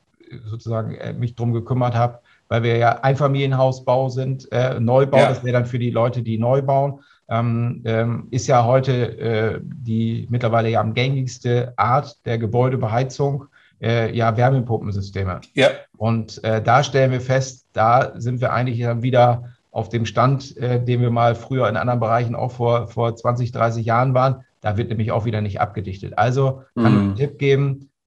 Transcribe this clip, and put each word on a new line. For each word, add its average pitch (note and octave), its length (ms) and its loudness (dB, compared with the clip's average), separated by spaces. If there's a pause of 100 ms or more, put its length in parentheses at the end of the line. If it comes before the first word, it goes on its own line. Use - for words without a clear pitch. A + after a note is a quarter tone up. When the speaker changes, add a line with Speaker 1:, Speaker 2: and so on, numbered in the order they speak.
(460)
Speaker 1:
sozusagen, A2 480 -6
äh, A2 180 -10
mich A#2+ 220 -6
drum A#2 180 -2
gekümmert B2 420 -2
habe, A#2+ 260 0 (280)
weil A#2 140 0
wir A#2 160 0
ja A#2 240 2
Einfamilienhausbau C3+ 1040 2
sind, B2+ 440 -6
äh, B2+ 280 0
Neubau, C3 380 2
Speaker 2:
Ja. - 100 6
Speaker 1:
das B2 160 -2
wäre B2 80 -2
dann A#2+ 140 2
für B2 120 -4
die A#2+ 120 -2
Leute, A#2+ 320 0
die A2 160 -2
neu B2 240 2
bauen, C#3 380 0 (280)
ähm, A#2 560 -2
ähm, A2+ 460 -2
ist B2+ 160 -4
ja B2 180 4
heute, B2+ 540 2
äh, A2 440 -2
die A2+ 680 -4
mittlerweile A#2 400 0
ja A2+ 100 2
am A2 140 -2
gängigste B2 840 -2
Art A#2+ 480 0
der A#2 140 -2
Gebäudebeheizung, B2+ 1080 0 (360)
äh, A2+ 340 0
ja, A2+ 220 2
Wärmepumpensysteme. G2+ 1040 0 (140)
Speaker 2:
Ja. C3+ 140 4 (280)
Speaker 1:
Und, A2+ 480 -4
äh, A2 160 0
da A#2 220 4
stellen C3 300 2
wir B2+ 80 -2
fest, C3 520 -2
da A#2+ 440 2
sind B2 240 -4
wir A#2+ 120 0
eigentlich A#2+ 280 -2
dann A#2 220 -2
wieder A#2+ 520 2 (160)
auf - 180 -6
dem A2+ 180 -2
Stand, B2+ 500 0
äh, A#2+ 280 -2
den A#2+ 160 0
wir A#2+ 100 2
mal A#2 240 4
früher B2 340 -2
in - 80 -2
anderen B2 240 0
Bereichen A#2 340 0
auch A#2+ 160 -4
vor, A#2 380 0
vor A#2 280 -2
zwanzig, A#2+ 360 -2
dreißig A#2 340 -2
Jahren B2 260 2
waren. B2+ 320 0 (160)
Da G#2 160 -2
wird A#2 120 -2
nämlich A2 240 -2
auch G#2 120 0
wieder A2 160 -2
nicht G2+ 200 -4
abgedichtet. - 580 -6
Also C3+ 440 0 (120)
kann A#2 120 2
ich G#2+ 60 6
Speaker 2:
Mhm. G#2 60 6
Speaker 1:
einen G2 180 0
Tipp C#3 220 -4
geben, C#3 520 0 (160)